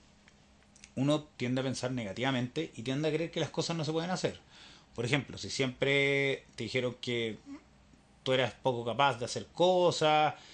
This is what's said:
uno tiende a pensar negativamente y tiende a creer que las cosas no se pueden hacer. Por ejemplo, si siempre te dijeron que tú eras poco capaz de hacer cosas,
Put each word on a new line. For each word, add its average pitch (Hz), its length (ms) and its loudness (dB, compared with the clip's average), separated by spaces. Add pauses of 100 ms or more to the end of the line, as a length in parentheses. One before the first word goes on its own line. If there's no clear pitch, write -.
(960)
uno 147 280 2 (120)
tiende 127 240 -2
a 131 40 -2
pensar 131 280 -2
negativamente 123 840 -2
y 113 80 -12
tiende 135 260 -2
a 151 40 2
creer 160 180 -2
que 170 100 -4
las 139 100 -2
cosas 165 260 -4
no 160 80 -4
se 151 80 -2
pueden 165 180 -2
hacer. 156 300 -4 (540)
Por 117 100 -4
ejemplo, 120 340 -2
si 98 120 -8
siempre 139 920 2 (120)
te 123 80 -6
dijeron 123 360 -2
que 117 380 -4 (840)
tú 131 100 0
eras 127 220 2
poco 120 300 -2
capaz 120 340 2
de 120 60 -6
hacer 110 220 -6
cosas, 156 880 4 (200)